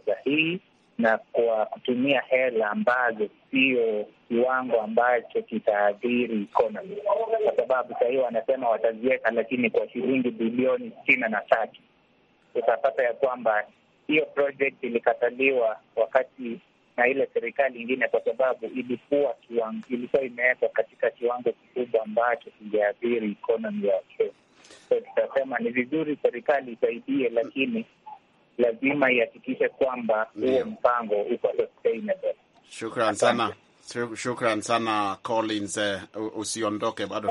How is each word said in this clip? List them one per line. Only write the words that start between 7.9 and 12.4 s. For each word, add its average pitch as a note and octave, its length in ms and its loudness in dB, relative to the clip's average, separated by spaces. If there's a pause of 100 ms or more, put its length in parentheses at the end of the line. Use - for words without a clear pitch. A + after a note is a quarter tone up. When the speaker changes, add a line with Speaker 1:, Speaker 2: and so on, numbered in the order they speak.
Speaker 1:
sahii B2+ 180 2
wanasema B2 520 0
wataziweka, A2+ 640 2
lakini A#2 380 0
kwa G#2+ 200 0
shilingi B2 420 0
bilioni B2 680 0
sitini B2 300 2
na G#2 120 -2
tatu. - 400 0 (720)